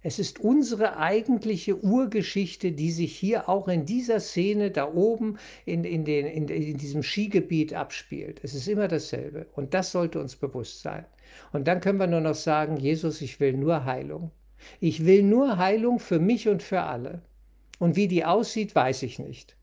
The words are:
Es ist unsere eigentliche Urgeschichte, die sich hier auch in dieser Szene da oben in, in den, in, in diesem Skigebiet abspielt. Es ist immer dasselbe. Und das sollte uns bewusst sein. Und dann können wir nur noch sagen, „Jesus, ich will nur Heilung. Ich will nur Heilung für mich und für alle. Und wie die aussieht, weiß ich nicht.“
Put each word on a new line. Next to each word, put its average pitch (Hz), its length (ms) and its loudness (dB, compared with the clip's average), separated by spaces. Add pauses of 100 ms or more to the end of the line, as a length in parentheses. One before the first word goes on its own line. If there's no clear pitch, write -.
Es - 140 -6
ist - 220 -6
unsere 226 560 2
eigentliche 202 840 0
Urgeschichte, 196 920 0
die 156 180 -2
sich 165 260 -4
hier 214 300 0
auch 196 220 0
in 165 160 0
dieser 233 340 0
Szene 202 500 0
da 147 240 -4
oben 220 440 0 (280)
in, 170 200 -2
in 165 180 -2
den, 147 220 0
in, 156 240 -4
in 156 280 -4
diesem 143 260 -4
Skigebiet 175 720 0
abspielt. - 720 -10
Es 139 100 -10
ist 135 140 -8
immer 208 220 0
dasselbe. 147 640 -6
Und 143 200 -6
das 185 200 -2
sollte 170 260 -2
uns 139 160 -10
bewusst - 460 -8
sein. - 240 -10 (480)
Und 147 160 0
dann 180 100 2
können 196 200 0
wir 185 80 2
nur 170 120 2
noch 156 160 0
sagen, 156 400 0
„Jesus, 151 460 -2
ich - 180 -10
will 139 140 4
nur 139 320 0
Heilung. 143 460 -6 (500)
Ich 160 240 0
will 196 180 10
nur 226 340 4
Heilung 220 420 2
für 170 200 0
mich 214 300 4
und 196 120 2
für 180 200 -2
alle. 143 400 -6 (580)
Und 170 160 4
wie 196 140 4
die 170 160 2
aussieht, 208 500 0
weiß 131 280 2
ich - 160 -8
nicht.“ - 440 -16